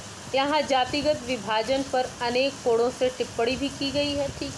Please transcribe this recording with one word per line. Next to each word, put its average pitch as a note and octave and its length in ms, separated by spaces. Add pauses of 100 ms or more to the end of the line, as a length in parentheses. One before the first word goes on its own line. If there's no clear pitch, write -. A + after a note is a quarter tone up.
(360)
यहाँ C#4+ 260
जातिगत B3+ 640
विभाजन A3+ 580
पर - 280 (100)
अनेक B3+ 320
कोणों A#3+ 380
से B3+ 180
टिप्पणी A#3+ 460
भी C4+ 140
की C#4 220
गई C#4+ 220
है, C#4+ 140
ठीक C#4 300